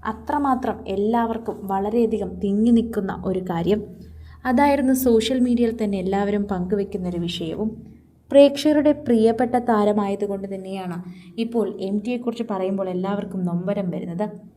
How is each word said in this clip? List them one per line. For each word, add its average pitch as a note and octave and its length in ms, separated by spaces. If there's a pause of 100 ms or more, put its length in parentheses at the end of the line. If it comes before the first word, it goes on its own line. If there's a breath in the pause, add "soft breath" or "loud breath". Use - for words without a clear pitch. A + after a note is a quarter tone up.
(120)
അത്രമാത്രം C4 640 (160)
എല്ലാവർക്കും A3+ 640 (140)
വളരെയധികം G#3 580 (100)
തിങ്ങി G#3 380
നിൽക്കുന്ന A3+ 340 (140)
ഒരു F#3 240
കാര്യം. F3 320 (680 loud breath)
അതായിരുന്നു C#4 440 (100)
സോഷ്യൽ A#3+ 420
മീഡിയയിൽ A#3+ 360
തന്നെ G3+ 220
എല്ലാവരും G3+ 460
പങ്കുവെക്കുന്നൊരു F3+ 760
വിഷയവും. E3+ 440 (600 loud breath)
പ്രേക്ഷകരുടെ C#4+ 640 (120)
പ്രിയപ്പെട്ട A#3 500 (140)
താരമായതുകൊണ്ട് G3+ 840
തന്നെയാണ് F#3+ 420 (480 loud breath)
ഇപ്പോൾ A#3 200 (220)
എം G3 160
ടിയെക്കുറിച്ച് A#3+ 480
പറയുമ്പോൾ F#3+ 440
എല്ലാവർക്കും F#3+ 460 (100)
നൊമ്പരം F#3 440
വരുന്നത്. F3 320 (300)